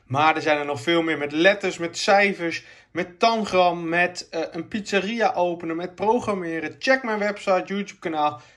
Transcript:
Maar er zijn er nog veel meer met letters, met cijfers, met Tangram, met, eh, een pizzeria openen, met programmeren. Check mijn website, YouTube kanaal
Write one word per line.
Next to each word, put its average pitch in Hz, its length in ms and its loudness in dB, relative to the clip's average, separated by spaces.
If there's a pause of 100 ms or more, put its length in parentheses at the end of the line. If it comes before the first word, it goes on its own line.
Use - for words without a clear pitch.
Maar 156 300 2
er 151 60 -4
zijn 147 160 2
er 147 60 -4
nog 143 160 -4
veel 170 220 2
meer 160 160 -2
met 143 140 -6
letters, 185 460 2
met 170 200 -6
cijfers, 190 640 2 (280)
met 175 260 -6
Tangram, 185 680 2
met, 175 420 0
eh, 170 100 -4 (100)
een 165 180 -10
pizzeria 202 640 -2
openen, 170 420 -2
met 180 180 -8
programmeren. 180 840 -2
Check 262 240 2
mijn 220 160 -2
website, 202 480 0
YouTube 196 320 -6
kanaal 151 420 -2 (160)